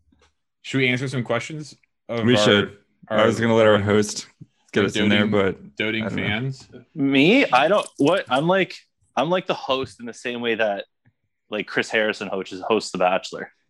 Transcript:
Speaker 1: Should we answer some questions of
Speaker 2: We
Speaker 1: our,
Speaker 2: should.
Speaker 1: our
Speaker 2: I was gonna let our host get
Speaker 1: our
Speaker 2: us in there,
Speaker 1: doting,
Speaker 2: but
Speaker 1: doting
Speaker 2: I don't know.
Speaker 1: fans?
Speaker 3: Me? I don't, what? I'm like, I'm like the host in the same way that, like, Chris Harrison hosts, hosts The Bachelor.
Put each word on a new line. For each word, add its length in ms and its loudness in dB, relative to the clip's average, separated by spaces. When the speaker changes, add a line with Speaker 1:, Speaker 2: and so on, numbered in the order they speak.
Speaker 1:
Should 180 -4
we 100 2
answer 180 -2
some 160 -6
questions 500 -8
of 160 -4
Speaker 2:
We 100 6
Speaker 1:
our, 80 4
Speaker 2:
should. 340 2
Speaker 1:
our 120 0
Speaker 2:
I 60 6
was 140 2
gonna 160 2
let 100 6
our 140 6
host 480 0
get 80 2
Speaker 1:
our 60 2
Speaker 2:
us 100 -2
in 100 2
there, 180 4
Speaker 1:
doting, 60 -2
Speaker 2:
but 460 -2
Speaker 1:
doting 260 -4
Speaker 2:
I 60 -4
don't 80 -6
know. 100 -4
Speaker 1:
fans? 420 -6
Speaker 3:
Me? 560 2
I 200 2
don't, 180 0
what? 300 0
I'm 180 -2
like, 300 0
I'm 140 -2
like 180 -4
the 60 -4
host 480 -6
in 40 -16
the 80 -14
same 280 -10
way 140 -2
that, 280 -2
like, 160 -6
Chris 240 -4
Harrison 380 -2
hosts, 400 -8
hosts 240 -2
The 60 -8
Bachelor. 560 -2